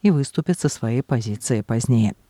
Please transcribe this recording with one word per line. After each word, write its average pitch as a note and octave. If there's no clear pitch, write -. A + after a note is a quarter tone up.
и G#3
выступят D#3
со D3
своей A#2+
позицией A2
позднее. A#2